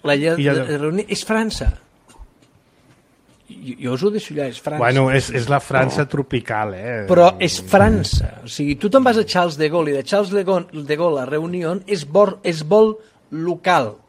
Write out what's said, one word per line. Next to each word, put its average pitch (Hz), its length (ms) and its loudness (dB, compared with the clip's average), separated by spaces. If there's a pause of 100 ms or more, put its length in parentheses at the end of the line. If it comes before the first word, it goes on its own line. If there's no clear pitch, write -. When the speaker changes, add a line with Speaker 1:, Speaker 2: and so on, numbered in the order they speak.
Speaker 1:
La 147 100 2
illa 156 240 0
Speaker 2:
Illa 139 160 2
Speaker 1:
de, 135 60 0
Speaker 2:
de 127 120 -6
Speaker 1:
de 147 60 -2
Reunió 160 300 -2
és 196 180 -6
França. 220 460 -2 (1800)
Jo, 120 300 -16
jo 123 160 -6
us 127 80 -4
ho 202 80 2
deixo 202 240 -8
allà, 143 160 -4
és 117 80 -16
França. 151 240 -8
Speaker 2:
Bueno, 131 280 4
és, 131 200 2
és 120 180 -2
la 139 120 2
França 131 420 0
Speaker 3:
No. 135 80 -2
Speaker 2:
tropical, 113 640 -4
eh? 107 320 -8
Speaker 1:
Però 175 220 8 (100)
és 185 240 -2
França. - 800 2
O - 60 -18
sigui, 147 240 -2
tu 202 160 -2
te'n 262 140 2
vas 233 140 2
a 220 60 0
Charles 175 320 -2
de 151 140 -2
Gaulle 156 220 -2
i - 20 -2
de 135 80 -4
Charles 202 320 -2
de 202 80 0
Gaulle, 180 240 -2 (160)
de 147 160 -4
Gaulle 160 240 -2
a 127 40 -6
Reunión 170 600 -6
és 196 180 -4
bor-, 190 380 2
és 160 240 -4
vol 214 300 4 (340)
local. 165 600 0 (160)